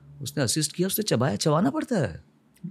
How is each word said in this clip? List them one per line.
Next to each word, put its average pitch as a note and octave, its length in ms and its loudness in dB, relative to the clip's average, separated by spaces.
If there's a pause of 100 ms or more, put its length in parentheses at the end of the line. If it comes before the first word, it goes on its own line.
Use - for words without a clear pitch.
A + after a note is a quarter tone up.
(220)
उसने C#3 220 -2
असिस्ट D3+ 320 -2
किया, F3+ 120 0
उसने G#3 160 -2
चबाया, C#3+ 320 2
चबाना E3+ 340 2
पड़ता C#4+ 300 -2
है। F2+ 240 -2 (480)